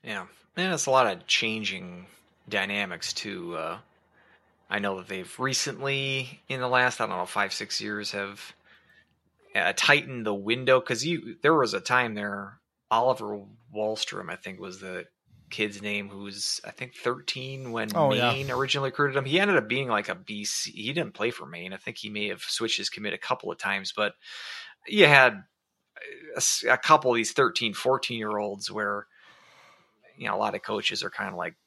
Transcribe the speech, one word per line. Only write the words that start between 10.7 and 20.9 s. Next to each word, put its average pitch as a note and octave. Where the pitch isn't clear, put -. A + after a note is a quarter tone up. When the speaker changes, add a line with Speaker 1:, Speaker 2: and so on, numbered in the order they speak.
Speaker 1:
'Cause B2+
you, D3+
there D3+
was B2+
a F#2+
time B2
there, G2+
Oliver A2+
Wahlstrom, G#2+
I F2
think, F#2+
was F#2+
the F#2
kid's G2+
name, G#2
who G2
was, G2+
I -
think, B2
thirteen C3
when A#2+
Speaker 2:
Oh, D3
yeah. B2
Speaker 1:
Maine C3+
originally C3+
recruited C#3
him. C3+
He D3
ended G3+
up A2
being, B2+
like, G#2
a F#2
B G#2
C. -
He A#2